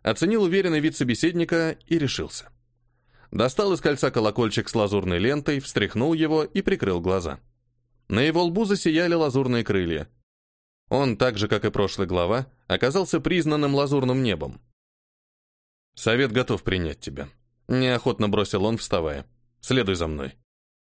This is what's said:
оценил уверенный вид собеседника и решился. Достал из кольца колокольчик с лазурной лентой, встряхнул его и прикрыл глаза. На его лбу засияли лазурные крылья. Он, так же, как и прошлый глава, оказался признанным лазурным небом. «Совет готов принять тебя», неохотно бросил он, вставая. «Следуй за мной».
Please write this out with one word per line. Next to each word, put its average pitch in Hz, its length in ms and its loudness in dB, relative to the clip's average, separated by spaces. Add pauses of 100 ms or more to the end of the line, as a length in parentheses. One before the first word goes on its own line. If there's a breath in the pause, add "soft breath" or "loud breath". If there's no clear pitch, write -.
оценил 190 420 2
уверенный 180 360 2
вид 160 160 0
собеседника 165 800 0 (100)
и 170 100 0
решился. - 520 -4 (800 soft breath)
Достал 180 420 0
из - 80 -2
кольца 147 280 0
колокольчик 110 600 0
с - 60 -6
лазурной 98 440 2
лентой, 143 400 0
встряхнул 135 540 0
его 156 300 2
и - 180 -4
прикрыл 92 400 0
глаза. 87 380 -2 (680)
На 104 140 0
его 160 220 2
лбу 175 220 0
засияли 170 480 2
лазурные 131 500 2
крылья. 85 440 -2 (840)
Он, 131 280 0
так 127 200 0
же, 101 120 -2
как 107 160 0
и 104 60 2
прошлый 98 360 -2
глава, 92 400 0 (200 soft breath)
оказался 151 520 0
признанным 151 560 0
лазурным 135 480 2
небом. 73 380 -4 (1300)
«Совет 120 360 0
готов 117 320 0
принять 87 380 -4
тебя», 69 260 -10 (400)
неохотно 123 640 0
бросил 101 340 0
он, 110 140 0
вставая. 76 480 -4 (340)
«Следуй 110 360 0
за 82 120 -2
мной». 73 280 -8 (560)